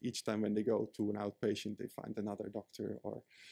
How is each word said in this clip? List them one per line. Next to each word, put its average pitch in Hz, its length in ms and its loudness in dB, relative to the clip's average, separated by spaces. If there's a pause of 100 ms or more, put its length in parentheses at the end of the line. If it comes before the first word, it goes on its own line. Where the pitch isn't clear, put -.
each 120 220 -2
time 107 180 2
when 104 140 4
they 107 80 4
go 110 340 4
to 107 140 2
an 104 60 0
outpatient, 104 600 0
they 120 100 -6
find - 300 -8
another 104 340 -2
doctor. 104 520 -4
Or, - 180 -4 (300)